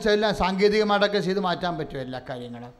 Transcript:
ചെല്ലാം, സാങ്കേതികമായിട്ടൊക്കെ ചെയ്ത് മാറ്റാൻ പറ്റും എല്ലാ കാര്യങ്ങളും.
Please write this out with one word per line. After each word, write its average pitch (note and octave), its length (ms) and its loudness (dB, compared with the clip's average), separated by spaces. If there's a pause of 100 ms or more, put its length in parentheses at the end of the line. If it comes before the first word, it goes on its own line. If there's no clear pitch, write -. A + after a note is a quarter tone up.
ചെല്ലാം, G#3 260 4 (100)
സാങ്കേതികമായിട്ടൊക്കെ G3+ 840 4
ചെയ്ത് F#3+ 200 -2
മാറ്റാൻ F3 320 -2
പറ്റും C#3+ 260 -8
എല്ലാ B2+ 140 -10 (100)
കാര്യങ്ങളും. A#2+ 500 -12